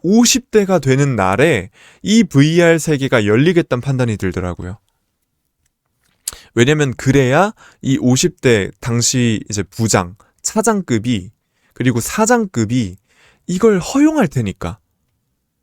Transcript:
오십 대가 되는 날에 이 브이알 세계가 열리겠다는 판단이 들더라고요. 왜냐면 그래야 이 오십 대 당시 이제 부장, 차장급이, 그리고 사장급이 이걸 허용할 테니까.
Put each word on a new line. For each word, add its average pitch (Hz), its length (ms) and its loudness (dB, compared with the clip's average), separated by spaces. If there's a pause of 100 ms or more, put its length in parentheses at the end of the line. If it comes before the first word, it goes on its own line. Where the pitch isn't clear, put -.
오십 220 480 2
대가 196 280 2
되는 135 380 0
날에 101 540 0 (320)
이 220 220 2
브이알 165 540 2
세계가 135 460 0
열리겠다는 135 560 2
판단이 123 360 -2
들더라고요. 90 640 -6 (1800)
왜냐면 139 400 2
그래야 139 600 2 (260)
이 135 180 0
오십 127 440 0
대 101 280 2 (100)
당시 117 680 -2
이제 101 140 -6
부장, 98 540 -2 (260)
차장급이, 123 880 -2 (420)
그리고 123 280 -2
사장급이 127 960 -2 (500)
이걸 190 320 0
허용할 285 500 0
테니까. 98 500 -6 (840)